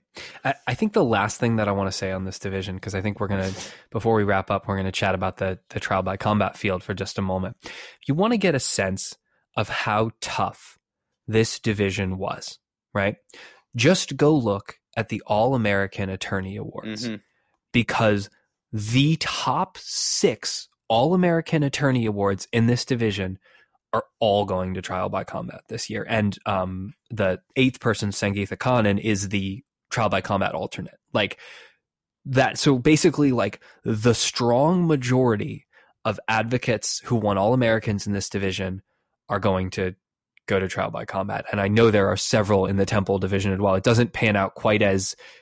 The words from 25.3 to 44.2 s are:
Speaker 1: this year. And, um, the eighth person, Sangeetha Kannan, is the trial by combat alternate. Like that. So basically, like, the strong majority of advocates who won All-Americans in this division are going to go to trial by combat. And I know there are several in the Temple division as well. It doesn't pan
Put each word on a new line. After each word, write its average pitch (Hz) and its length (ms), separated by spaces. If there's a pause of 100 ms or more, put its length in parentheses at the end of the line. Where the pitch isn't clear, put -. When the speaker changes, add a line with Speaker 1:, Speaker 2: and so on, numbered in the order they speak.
Speaker 1:
this 113 200
year. 107 180
And, 107 380
um, 95 480 (180)
the 98 300 (160)
eighth 131 240
person, 107 300
Sangeetha 101 480
Kannan, 107 400
is 101 320
the 98 340 (260)
trial 107 200
by 95 100
combat 95 340
alternate. - 440 (160)
Like 104 240 (880)
that. 131 320
So 135 200
basically, 147 540
like, 104 280 (240)
the 113 300
strong 143 720
majority 123 800 (380)
of 104 240
advocates 113 760
who 123 120
won 104 220
All-Americans 113 680
in 104 60
this 98 160
division 95 540 (460)
are 101 120
going 92 300
to 95 240 (520)
go 101 120
to 95 80
trial 101 240
by - 140
combat. 101 480
And 104 80
I 98 80
know 113 220
there 101 180
are 98 80
several 101 500
in 98 100
the 98 100
Temple 98 320
division 98 340
as 95 80
well. 101 160
It 95 80
doesn't 120 280
pan 110 220